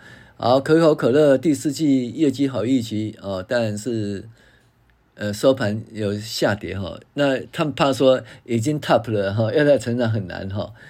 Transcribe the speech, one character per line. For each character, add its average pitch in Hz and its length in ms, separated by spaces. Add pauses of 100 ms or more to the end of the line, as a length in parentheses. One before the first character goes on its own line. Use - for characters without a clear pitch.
(360)
好， 127 240
可 156 200
口 160 140
可 151 160
乐 139 280
第 139 180
四 143 160
季 135 400
业 139 180
绩 135 180
好 120 180
预 131 160
期， 107 380
哦， 95 280
但 113 280
是， 104 500 (880)
呃， 104 180
收 135 220
盘 107 260 (100)
有 104 280
下 113 340
跌， 92 240
哈。 92 220 (160)
那 139 240 (120)
他 170 120
们 147 100
怕 139 180
说 127 300 (220)
已 117 160
经 104 200
top 120 300
了， 101 240
哈， 110 180
要 151 140
再 143 140
成 120 180
长 123 140
很 101 160
难， 87 220
哈。 95 240 (160)